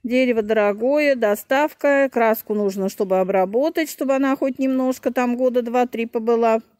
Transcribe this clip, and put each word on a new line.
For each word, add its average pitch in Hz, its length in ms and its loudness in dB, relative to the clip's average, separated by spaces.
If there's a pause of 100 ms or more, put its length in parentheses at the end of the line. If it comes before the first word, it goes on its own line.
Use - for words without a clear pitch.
Дерево 247 380 2
дорогое, 220 720 2
доставка, 269 960 0
краску 226 440 0
нужно, 196 340 -2
чтобы 190 300 -2
обработать, 202 720 0
чтобы 269 260 -2
она 269 200 0
хоть 269 240 -4
немножко 262 540 -2
там 240 240 -2
года 247 240 0
два-три 233 460 -2
побыла. 226 540 0 (180)